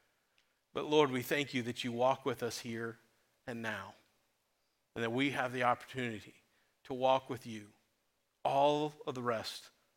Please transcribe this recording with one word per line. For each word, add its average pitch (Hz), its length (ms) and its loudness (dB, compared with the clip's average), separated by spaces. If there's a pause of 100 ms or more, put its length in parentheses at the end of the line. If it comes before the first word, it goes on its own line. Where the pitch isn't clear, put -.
(720)
But 139 120 -2
Lord, 151 260 6
we 127 100 0
thank 143 320 -2
you 123 100 0
that 120 220 -6
you 120 80 -2
walk 127 320 2
with 123 180 -2
us 117 160 -4
here 113 380 -8 (500)
and 117 140 -8
now, 104 320 -8 (1000)
and 117 80 0
that 113 100 0
we 135 180 2
have 127 220 -2
the 127 100 0
opportunity 120 720 -2 (520)
to 139 80 -8
walk 131 360 2
with 123 180 -8
you 107 200 -10 (760)
all 147 500 4 (140)
of 135 80 -4
the 127 60 -4
rest 117 480 -2 (280)